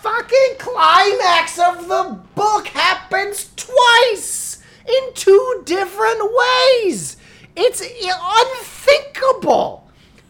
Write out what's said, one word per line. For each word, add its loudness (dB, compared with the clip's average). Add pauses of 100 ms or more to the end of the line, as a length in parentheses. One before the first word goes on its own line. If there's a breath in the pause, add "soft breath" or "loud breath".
fucking 0
climax 2
of 0
the -4 (160)
book -2
happens -4
twice 0 (240 soft breath)
in -2
two 2
different -2 (100)
ways. 0 (380 loud breath)
It's 0
i-, -2
unthinkable -2 (400 soft breath)